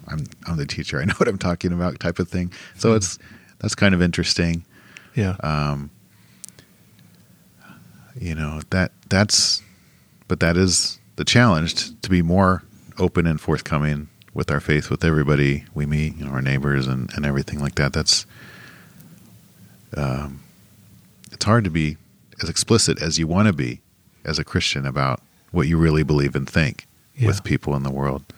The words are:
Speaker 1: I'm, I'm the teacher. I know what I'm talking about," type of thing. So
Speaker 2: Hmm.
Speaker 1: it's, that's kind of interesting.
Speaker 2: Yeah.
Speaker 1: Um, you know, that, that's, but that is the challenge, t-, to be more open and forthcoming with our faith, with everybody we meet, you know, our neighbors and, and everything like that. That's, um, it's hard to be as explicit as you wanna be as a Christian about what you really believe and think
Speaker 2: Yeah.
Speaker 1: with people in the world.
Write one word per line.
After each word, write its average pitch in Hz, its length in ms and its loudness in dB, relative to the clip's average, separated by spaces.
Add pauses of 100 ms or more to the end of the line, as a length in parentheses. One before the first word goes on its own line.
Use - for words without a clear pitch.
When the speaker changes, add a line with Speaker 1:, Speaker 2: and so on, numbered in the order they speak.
Speaker 1:
I'm, 73 180 -6 (200)
I'm 85 100 -4
the 71 100 -2
teacher. 76 340 -6
I 71 60 -2
know - 100 0
what 110 120 0
I'm 98 100 -4
talking 87 340 -2
about," 87 280 -2
type 87 180 -4
of 90 100 -2
thing. 90 240 -4 (240)
So 113 140 2
Speaker 2:
Hmm. 110 60 6
Speaker 1:
it's, 101 220 -2 (400)
that's 104 160 -2
kind 98 200 4
of 87 80 4
interesting. 85 640 0 (500)
Speaker 2:
Yeah. 95 260 0
Speaker 1:
Um, 73 500 -2 (2250)
you 85 160 -4
know, 78 260 -4 (100)
that, 92 220 0 (160)
that's, - 540 2 (640)
but 85 120 0
that 85 160 4
is 90 420 2 (180)
the - 80 -4
challenge, 87 500 4
t-, - 280 -6
to - 80 -8
be 90 120 4
more 90 400 4 (360)
open 87 280 0
and 78 140 0
forthcoming 73 680 -2 (240)
with - 180 -4
our 71 100 0
faith, 76 280 0
with - 160 -2
everybody 71 600 2 (100)
we 73 100 -4
meet, 76 320 -2
you 71 80 -10
know, 69 60 -8
our 65 120 -4
neighbors 69 440 0
and, 65 280 -4
and 73 120 -4
everything 69 340 -4
like 71 140 -4
that. 71 180 0
That's, - 320 -2 (1700)
um, 69 440 -4 (920)
it's - 120 -6
hard 110 200 4
to 87 60 0
be 78 260 0 (460)
as 80 60 -6
explicit - 540 2
as 80 160 -2
you 82 80 0
wanna 98 260 4
be 64 280 -4 (440)
as - 140 -4
a - 60 -2
Christian 76 420 -2
about 67 340 -2 (300)
what 85 160 2
you 82 120 2
really 78 240 4
believe 71 340 2
and 69 120 -4
think - 380 -2 (300)
Speaker 2:
Yeah. 120 120 2
Speaker 1:
with 98 160 0
people 71 320 -2
in 67 60 -2
the 69 80 -4
world. 69 340 -4 (140)